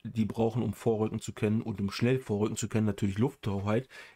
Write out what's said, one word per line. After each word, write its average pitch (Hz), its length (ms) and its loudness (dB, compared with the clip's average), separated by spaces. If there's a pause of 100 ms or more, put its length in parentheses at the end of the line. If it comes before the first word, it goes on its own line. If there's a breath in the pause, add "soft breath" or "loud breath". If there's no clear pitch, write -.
die 110 220 0
brauchen, 110 360 0
um 104 120 0
vorrücken 110 460 0
zu - 120 -8
können 110 300 0
und 107 180 -6
um 101 100 0
schnell 127 300 2
vorrücken 104 380 0
zu 110 100 -4
können, 107 180 0
natürlich 98 320 0
Lufthoheit 107 680 0 (280 loud breath)